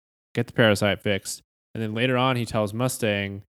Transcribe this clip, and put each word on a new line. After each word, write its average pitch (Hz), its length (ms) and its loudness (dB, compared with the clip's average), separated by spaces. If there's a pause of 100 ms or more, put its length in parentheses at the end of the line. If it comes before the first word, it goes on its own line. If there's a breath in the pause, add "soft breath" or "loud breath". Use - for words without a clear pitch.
(340)
get 120 140 -2
the - 40 -20
parasite 104 480 4
fixed. - 400 -4 (340)
And 110 80 -6
then 107 120 -6
later 123 240 0
on, 127 180 2
he 120 80 -2
tells 107 300 -2
Mustang 101 760 -2